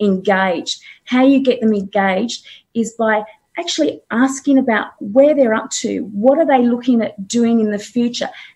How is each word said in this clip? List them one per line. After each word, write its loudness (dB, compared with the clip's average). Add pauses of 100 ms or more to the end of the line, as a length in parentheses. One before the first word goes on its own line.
engaged. 0 (220)
How 2
you 4
get 0
them 2
engaged -2 (300)
is -4
by 0 (360)
actually -4 (120)
asking 0
about -2
where 4
they're 2
up -4
to, -6
what 2
are 2
they 4
looking 0
at -8
doing 0
in 0
the -4
future, -4 (260)